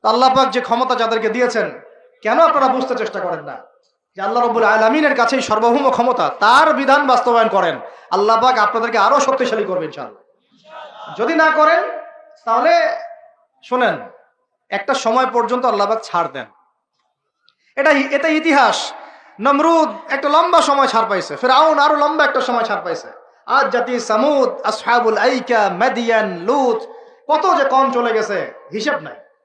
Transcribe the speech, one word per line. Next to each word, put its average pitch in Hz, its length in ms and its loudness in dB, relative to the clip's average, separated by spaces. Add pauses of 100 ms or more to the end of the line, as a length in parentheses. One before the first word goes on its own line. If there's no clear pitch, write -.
তো - 80 0
আল্লাহ 254 260 2
পাক 262 140 2
যে 247 120 -2
ক্ষমতা 247 340 -2
যাদেরকে 226 340 -2
দিয়েছেন, 240 500 -2 (420)
কেন 226 180 0
আপনারা 294 280 4
বুঝতে 254 280 -2
চেষ্টা 214 240 -6
করেন 165 260 -8
না 131 120 -14 (580)
যে 190 60 -10
আল্লাহ 233 240 0
রব্বুল 226 180 0
আলামিনের 226 520 2
কাছেই 247 260 0
সর্বভৌম 269 480 0
ক্ষমতা, 240 400 0 (100)
তার 277 340 4
বিধান 269 340 2
বাস্তবায়ন 240 400 2
করেন, 180 320 0 (320)
আল্লাহ 214 300 2
পাক 247 180 2
আপনাদেরকে 226 380 0
আরো 233 220 2
শক্তিশালী 254 440 -2
করবেন 180 200 -4
ইনশাআল্লাহ। 147 400 -14 (920)
যদি 320 180 -2
না 320 140 4
করেন, 311 340 2 (600)
তাহলে 311 520 2 (680)
শোনেন, 240 340 -2 (720)
একটা 196 240 -4
সময় 233 400 0
পর্যন্ত 240 320 -2
আল্লাহ 202 220 0
পাক 220 160 -2
ছাড় 170 240 -4
দেন। 131 180 -12 (1300)
এটা, 277 160 2
এটা 277 360 0
ইতিহাস। 302 680 2 (480)
নমরুদ 311 480 2 (200)
একটা 277 200 -4
লম্বা 339 320 4
সময় 277 260 2
ছাড় 220 220 0
পাইছে, 180 260 -4
ফেরাউন 285 440 2
আরো 302 160 4
লম্বা 294 300 0
একটা 269 160 -2
সময় 240 220 -2
ছাড় 220 200 -4
পাইছে, 170 240 -8 (380)
আদ 269 240 0
জাতি 240 300 -2
সামুদ, 254 500 0 (140)
আসহাবুল 220 540 0
আইকা, 226 520 0
মাদিয়ান, 214 680 0
লূত, 226 440 -2 (480)
কত 311 280 2
যে 277 60 0
কম 262 280 2
চলে 240 220 -2
গেছে, 202 400 -4 (200)
হিসাব 208 280 -4
নাই। 143 140 -16 (300)